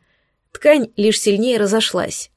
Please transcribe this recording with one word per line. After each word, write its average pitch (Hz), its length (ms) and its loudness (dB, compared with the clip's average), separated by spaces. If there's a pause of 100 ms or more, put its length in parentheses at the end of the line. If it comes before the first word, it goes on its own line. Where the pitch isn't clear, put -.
(540)
Ткань 294 420 2
лишь 208 240 0
сильнее 220 380 0
разошлась. 202 800 -4